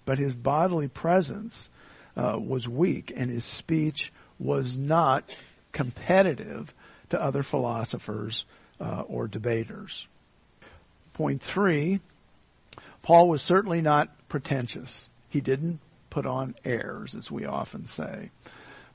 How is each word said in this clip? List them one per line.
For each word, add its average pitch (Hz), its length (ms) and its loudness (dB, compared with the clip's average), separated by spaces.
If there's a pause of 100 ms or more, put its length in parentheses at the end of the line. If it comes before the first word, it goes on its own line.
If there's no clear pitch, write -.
but 135 140 2
his 139 160 0
bodily 147 540 2
presence, 165 800 0 (480)
uh, - 220 0
was 123 300 -4
weak, 135 460 0
and 127 160 -2
his 117 140 -4
speech - 680 -2 (260)
was 131 380 -2
not 143 520 4 (440)
competitive 165 1000 0 (360)
to - 120 0
other 143 220 0
philosophers, 117 1000 -4 (360)
uh, - 280 -4
or 120 200 -4
debaters. 113 800 -4 (1080)
Point 143 280 -2
three, 185 580 2 (1000)
Paul 170 260 10
was 151 140 2
certainly 180 380 4
not 151 280 4 (200)
pretentious. - 800 -6 (200)
He 143 120 -2
didn't 147 400 -2 (280)
put 139 180 -4
on 131 280 -4 (100)
airs, - 500 -4
as - 160 -14
we - 160 -6
often - 400 -6
say, - 440 -10 (640)